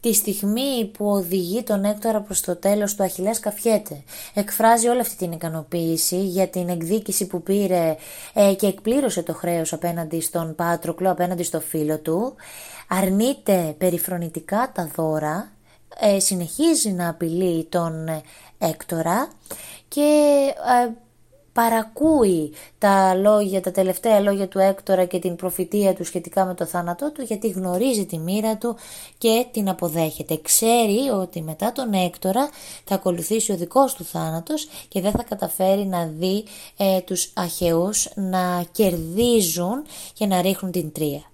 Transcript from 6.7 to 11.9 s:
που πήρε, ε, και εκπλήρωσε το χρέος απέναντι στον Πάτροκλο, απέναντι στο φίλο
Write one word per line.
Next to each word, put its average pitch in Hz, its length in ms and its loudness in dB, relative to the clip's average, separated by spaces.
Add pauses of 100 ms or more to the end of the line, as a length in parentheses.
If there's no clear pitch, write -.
που 175 140 -6
πήρε, 185 540 2 (380)
ε, 202 200 6
και 196 140 2
εκπλήρωσε 220 560 0
το 165 100 -4
χρέος 170 400 -2
απέναντι 165 480 -4
στον 160 340 -4
Πάτροκλο, 170 560 0
απέναντι 175 320 -2
στο 165 160 -4
φίλο 156 400 -2